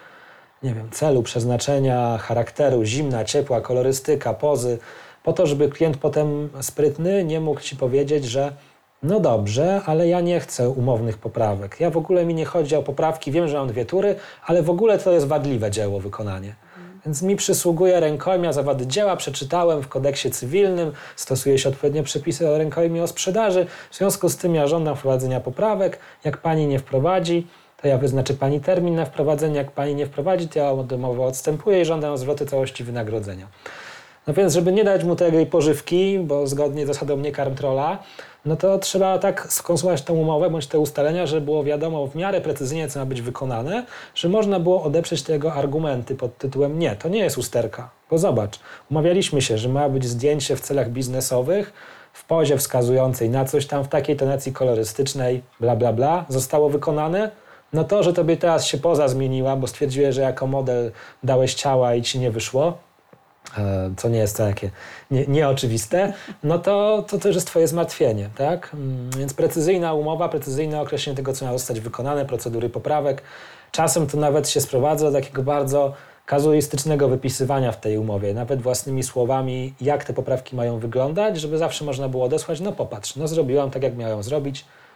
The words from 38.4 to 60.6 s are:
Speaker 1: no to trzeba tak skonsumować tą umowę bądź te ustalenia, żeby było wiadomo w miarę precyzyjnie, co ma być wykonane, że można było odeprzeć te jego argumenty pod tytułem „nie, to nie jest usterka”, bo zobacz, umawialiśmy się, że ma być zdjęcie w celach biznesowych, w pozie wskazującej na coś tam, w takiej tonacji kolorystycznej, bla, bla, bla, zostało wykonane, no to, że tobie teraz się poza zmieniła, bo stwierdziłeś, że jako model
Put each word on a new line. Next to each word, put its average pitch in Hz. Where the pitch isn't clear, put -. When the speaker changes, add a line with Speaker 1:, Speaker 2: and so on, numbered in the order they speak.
Speaker 1:
no 156
to 190
trzeba 190
tak 190
skonsumować 175
tą 170
umowę 160
bądź 160
te 160
ustalenia, 151
żeby 151
było 147
wiadomo 147
w 135
miarę 185
precyzyjnie, 147
co 139
ma 135
być 127
wykonane, 131
że -
można 202
było 180
odeprzeć 156
te 160
jego 156
argumenty 139
pod 127
tytułem 143
„nie, 135
to 160
nie 202
jest 170
usterka”, 117
bo 165
zobacz, 123
umawialiśmy 156
się, 110
że 120
ma 139
być 135
zdjęcie 139
w -
celach 127
biznesowych, 131
w -
pozie 147
wskazującej 127
na 131
coś 139
tam, 143
w 139
takiej 147
tonacji 139
kolorystycznej, 127
bla, 120
bla, 117
bla, 151
zostało 143
wykonane, 160
no 156
to, 202
że 175
tobie 165
teraz 165
się 147
poza 147
zmieniła, 131
bo 131
stwierdziłeś, 135
że 135
jako 131
model 127